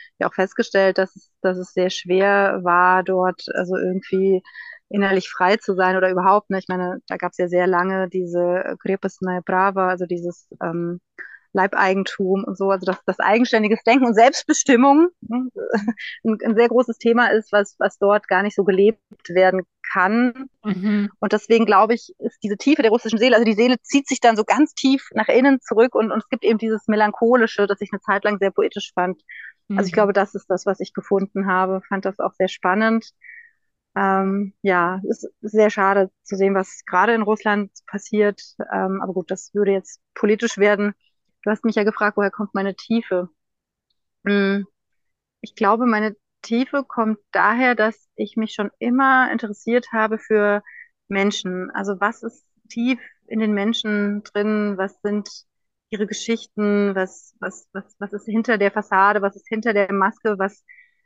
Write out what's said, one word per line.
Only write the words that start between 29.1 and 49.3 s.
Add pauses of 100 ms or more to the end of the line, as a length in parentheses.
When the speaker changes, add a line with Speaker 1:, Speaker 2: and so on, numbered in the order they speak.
Speaker 1:
Also
ich
Speaker 2:
Mhm.
Speaker 1:
glaube,
das
ist
das,
was
ich
gefunden
habe,
fand
das
auch
sehr
spannend. (840)
Ähm,
ja,
es
ist
sehr
schade (120)
zu
sehen,
was
gerade
in
Russland (160)
passiert. (320)
Ähm,
aber
gut,
das
würde
jetzt (140)
politisch
werden. (500)
Du
hast
mich
ja
gefragt,
woher
kommt
meine
Tiefe? (1000)
Hm, (720)
ich
glaube,
meine (260)
Tiefe
kommt (120)
daher,
dass
ich
mich
schon
immer